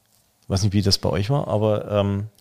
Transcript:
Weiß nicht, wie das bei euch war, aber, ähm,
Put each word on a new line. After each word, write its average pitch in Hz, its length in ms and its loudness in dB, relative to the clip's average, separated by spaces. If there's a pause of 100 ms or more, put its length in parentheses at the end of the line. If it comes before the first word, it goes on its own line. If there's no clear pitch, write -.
(480)
Weiß 95 160 0
nicht, 101 100 0
wie 104 80 4
das 95 160 2
bei - 120 -4
euch 101 200 -2
war, 143 180 0
aber, 107 420 0
ähm, 101 360 0 (160)